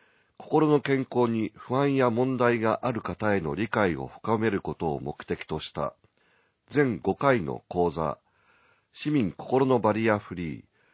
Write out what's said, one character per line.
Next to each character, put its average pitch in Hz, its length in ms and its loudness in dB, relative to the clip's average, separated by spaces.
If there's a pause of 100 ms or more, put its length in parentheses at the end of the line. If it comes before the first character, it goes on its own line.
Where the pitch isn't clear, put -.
(380)
心 156 300 2
の 147 120 4
健 135 300 0
康 123 200 2
に 110 260 -2
不 - 200 -6
安 139 200 2
や 131 120 4
問 127 300 0
題 120 220 2
が 110 260 2
あ 127 60 0
る 110 100 -6
方 104 320 -2
へ 95 80 0
の 73 120 -4
理 101 140 -4
解 95 280 2
を 65 100 -6
深 107 320 -4
め 110 120 0
る 98 120 -2
こ 78 120 -6
と 80 200 -2
を 65 60 -6
目 67 240 -10
的 - 200 -6
と 78 160 -6
し - 120 -12
た、 71 220 -6 (760)
全 127 320 2
五 95 120 0
回 131 280 2
の 67 260 -8
講 87 220 0
座、 76 280 -4 (840)
市 151 80 -4
民 120 220 0
心 131 340 0
の 127 140 4
バ 107 120 4
リ 110 160 0
ア 104 120 4
フ 98 160 -12
リ 78 240 -6
ー、 - 40 -20 (300)